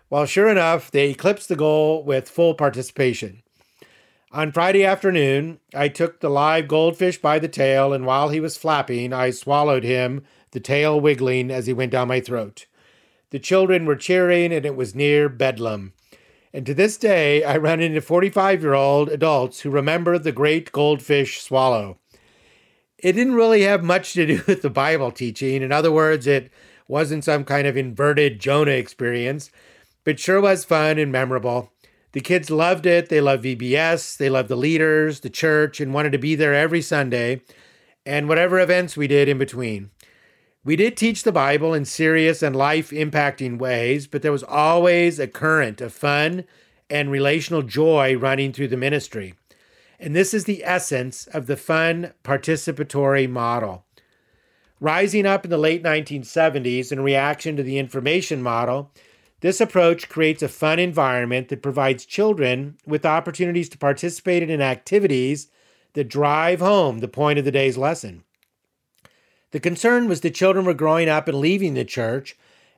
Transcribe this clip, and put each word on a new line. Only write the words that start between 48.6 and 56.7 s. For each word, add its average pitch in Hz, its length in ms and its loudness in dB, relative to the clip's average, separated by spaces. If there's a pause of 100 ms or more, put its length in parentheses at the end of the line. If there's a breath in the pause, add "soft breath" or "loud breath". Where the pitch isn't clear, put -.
the 123 80 -4
ministry. 123 560 -6 (640 soft breath)
And 156 160 -8
this 190 200 0
is 202 100 -2
the 202 220 -4
essence 139 600 -4
of 135 180 -8
the 135 100 -4
fun 165 560 -2 (120)
participatory 139 1000 -2
model. 117 600 -4 (960)
Rising 185 440 0
up 196 220 0
in 170 40 -6
the 170 60 0
late 160 240 0
nineteen 147 440 -2
seventies 131 680 0